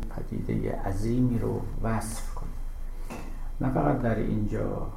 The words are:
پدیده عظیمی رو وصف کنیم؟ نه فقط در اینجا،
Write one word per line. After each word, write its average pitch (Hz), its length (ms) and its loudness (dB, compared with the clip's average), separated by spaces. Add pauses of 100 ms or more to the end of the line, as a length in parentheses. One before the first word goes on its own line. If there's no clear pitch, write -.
(160)
پدیده - 680 -2
عظیمی 117 540 4
رو 104 220 0 (220)
وصف 110 500 0
کنیم؟ - 180 -4 (1080)
نه 127 120 2
فقط - 280 4
در 113 140 4
اینجا، 107 800 0